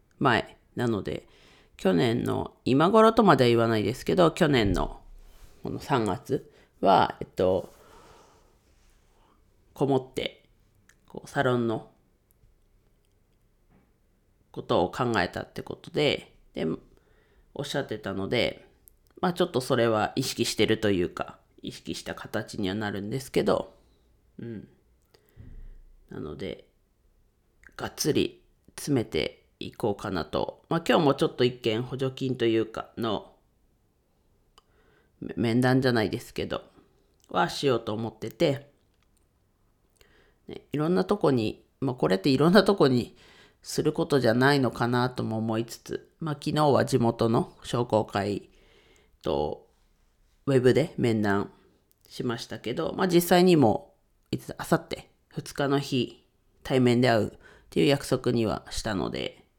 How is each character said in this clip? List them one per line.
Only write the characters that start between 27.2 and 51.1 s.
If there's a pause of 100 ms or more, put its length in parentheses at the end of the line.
が
っ
つ
り (320)
詰
め
て (140)
い
こ
う
か
な
と。
ま
あ
今
日
も
ち
ょ
っ
と
一
件
補
助
金
と
い
う
か
の、 (1900)
め-、
面
談
じ
ゃ
な
い
で
す
け
ど、 (640)
は
し
よ
う
と
思
っ
て
て、 (1800)
ね、
い
ろ
ん
な
と
こ
に、 (140)
ま
あ
こ
れ
っ
て
い
ろ
ん
な
と
こ
に (460)
す
る
こ
と
じ
ゃ
な
い
の
か
な
と
も
思
い
つ
つ、
ま
あ
昨
日
は
地
元
の (100)
商
工
会 (720)
と (760)
ウ
ェ
ブ
で
面